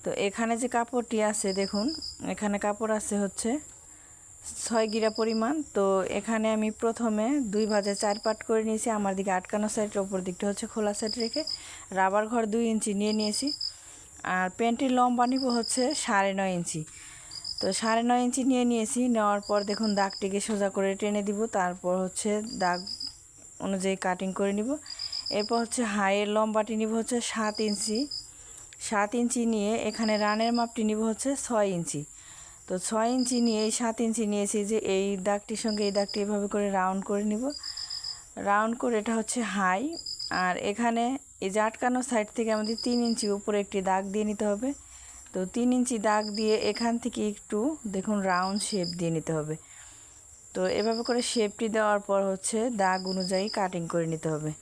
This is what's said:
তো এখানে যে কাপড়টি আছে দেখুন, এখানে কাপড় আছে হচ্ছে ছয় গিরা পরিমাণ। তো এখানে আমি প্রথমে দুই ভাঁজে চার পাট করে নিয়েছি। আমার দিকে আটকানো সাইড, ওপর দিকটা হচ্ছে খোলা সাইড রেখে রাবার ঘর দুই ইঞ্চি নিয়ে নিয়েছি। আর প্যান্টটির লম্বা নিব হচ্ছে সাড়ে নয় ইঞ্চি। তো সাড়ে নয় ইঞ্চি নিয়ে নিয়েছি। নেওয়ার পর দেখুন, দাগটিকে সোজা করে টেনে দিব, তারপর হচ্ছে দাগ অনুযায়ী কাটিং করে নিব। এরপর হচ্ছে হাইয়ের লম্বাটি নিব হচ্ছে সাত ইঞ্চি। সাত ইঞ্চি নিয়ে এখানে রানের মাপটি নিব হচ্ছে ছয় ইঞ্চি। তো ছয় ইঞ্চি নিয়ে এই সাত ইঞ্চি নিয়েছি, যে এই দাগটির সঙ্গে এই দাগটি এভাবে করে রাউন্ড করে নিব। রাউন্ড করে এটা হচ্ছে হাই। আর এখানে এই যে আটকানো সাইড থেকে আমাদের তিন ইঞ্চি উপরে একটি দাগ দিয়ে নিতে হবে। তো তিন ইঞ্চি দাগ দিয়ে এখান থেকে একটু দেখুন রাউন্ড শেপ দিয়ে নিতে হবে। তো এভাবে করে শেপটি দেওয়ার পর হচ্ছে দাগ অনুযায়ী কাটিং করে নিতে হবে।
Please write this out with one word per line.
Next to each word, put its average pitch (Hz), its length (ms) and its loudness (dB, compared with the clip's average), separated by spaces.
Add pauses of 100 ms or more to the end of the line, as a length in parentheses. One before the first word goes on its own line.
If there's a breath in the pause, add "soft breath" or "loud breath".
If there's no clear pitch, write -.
তো 185 60 -2 (180)
এখানে 226 340 -2
যে 262 140 -2
কাপড়টি 233 420 -2 (120)
আছে 208 200 0 (120)
দেখুন, 202 240 0 (480)
এখানে 202 220 -2 (100)
কাপড় 214 340 0
আছে 214 260 -2
হচ্ছে 220 260 -2 (1120 loud breath)
ছয় 226 280 2
গিরা 220 260 2
পরিমাণ। 226 340 2 (220)
তো 202 100 4 (340)
এখানে 220 280 0 (100)
আমি 214 120 2 (120)
প্রথমে 226 440 2 (280)
দুই 214 180 4
ভাঁজে 202 220 2 (100)
চার 202 200 2
পাট 220 140 0 (100)
করে 220 200 4
নিয়েছি। 220 200 0 (100)
আমার 196 200 0
দিকে 196 200 0
আটকানো 208 380 -2
সাইড, 214 160 0 (120)
ওপর 196 240 -2
দিকটা 185 220 -4
হচ্ছে 202 240 -4
খোলা 208 260 0
সাইড 214 140 -2 (100)
রেখে 233 180 -2 (560 loud breath)
রাবার 190 340 4
ঘর 233 120 4 (100)
দুই 233 100 4 (100)
ইঞ্চি 214 180 0 (100)
নিয়ে 214 180 2
নিয়েছি। 214 280 0 (880 loud breath)
আর 185 120 2 (100)
প্যান্টটির 233 420 2
লম্বা 247 320 4
নিব 262 120 0 (140)
হচ্ছে 247 260 0 (220)
সাড়ে 196 340 4
নয় 190 180 2
ইঞ্চি। 175 240 -4 (800 loud breath)
তো - 80 0 (120)
সাড়ে 226 300 2
নয় 247 160 4
ইঞ্চি 247 160 0 (100)
নিয়ে 247 200 4
নিয়েছি। 226 300 0 (140)
নেওয়ার 208 340 4
পর 208 100 4 (100)
দেখুন, 214 200 0 (100)
দাগটিকে 196 480 0
সোজা 202 280 2
করে 196 140 2 (120)
টেনে 208 260 0
দিব, 208 120 0 (180)
তারপর 180 360 0 (100)
হচ্ছে 185 280 -2 (320)
দাগ 180 160 2 (840)
অনুযায়ী 190 400 0
কাটিং 190 240 0 (100)
করে 202 200 2
নিব। 220 100 -2 (680 loud breath)
এরপর 214 260 0
হচ্ছে 233 180 -4 (140)
হাইয়ের 202 400 2
লম্বাটি 220 460 2
নিব 220 180 0
হচ্ছে 226 180 0 (140)
সাত 214 240 -2 (120)
ইঞ্চি। 214 320 0 (880 loud breath)
সাত 208 220 2 (120)
ইঞ্চি 240 200 0 (120)
নিয়ে 208 180 0 (180)
এখানে 220 240 0 (100)
রানের 214 340 2
মাপটি 233 320 -2
নিব 214 100 0 (100)
হচ্ছে 220 200 -2 (160)
ছয় 208 320 2
ইঞ্চি। 156 260 -4 (640 loud breath)
তো 185 80 -2 (120)
ছয় 226 300 2
ইঞ্চি 247 200 0 (100)
নিয়ে 214 200 2
এই 220 120 0
সাত 226 260 0
ইঞ্চি 226 180 0 (100)
নিয়েছি, 208 260 0 (120)
যে 220 60 2 (180)
এই 190 100 2 (220)
দাগটির 202 360 -2
সঙ্গে 214 240 0
এই 202 100 0
দাগটি 202 280 0
এভাবে 208 280 0
করে 202 140 2 (120)
রাউন্ড 190 300 2
করে 202 220 0
নিব। 214 120 -2 (1080 loud breath)
রাউন্ড 214 320 2
করে 240 200 2
এটা 226 180 0
হচ্ছে 220 200 -2 (160)
হাই। 190 260 2 (600)
আর 180 100 2 (180)
এখানে 233 320 0 (420)
এই 196 80 -2
যে 208 140 2
আটকানো 247 320 0 (100)
সাইড 214 180 2 (100)
থেকে 220 200 0
আমাদের 214 180 -2 (100)
তিন 240 120 2 (100)
ইঞ্চি 226 180 0 (120)
উপরে 208 260 0
একটি 196 160 -2 (100)
দাগ 190 140 2 (100)
দিয়ে 214 160 0
নিতে 214 220 -2
হবে। 214 180 0 (640 loud breath)
তো 190 60 -2 (160)
তিন 240 120 4 (100)
ইঞ্চি 247 200 2 (120)
দাগ 214 140 4 (140)
দিয়ে 220 180 4 (160)
এখান 233 220 0 (100)
থেকে 226 180 -4 (100)
একটু - 280 -4 (360)
দেখুন 208 220 0 (140)
রাউন্ড 190 360 2
শেপ 185 200 0 (120)
দিয়ে 170 180 0
নিতে 156 200 -4
হবে। 151 180 -4 (960 loud breath)
তো 190 80 -2 (180)
এভাবে 226 280 0
করে 247 140 2 (100)
শেপটি 220 440 0
দেওয়ার 208 320 4
পর 196 120 4 (100)
হচ্ছে 190 280 -2 (240)
দাগ 185 180 4 (120)
অনুযায়ী 190 340 0 (120)
কাটিং 185 260 0 (100)
করে 170 200 2
নিতে 160 220 -2
হবে। 156 160 -4 (100)